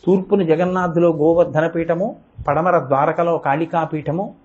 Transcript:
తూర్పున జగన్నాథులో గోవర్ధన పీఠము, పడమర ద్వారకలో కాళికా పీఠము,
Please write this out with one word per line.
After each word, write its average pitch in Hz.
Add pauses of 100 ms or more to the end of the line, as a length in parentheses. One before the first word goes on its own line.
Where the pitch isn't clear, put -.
తూర్పున 190
జగన్నాథులో 175
గోవర్ధన 160
పీఠము, 170 (320)
పడమర 165
ద్వారకలో 156
కాళికా 160
పీఠము, 160 (100)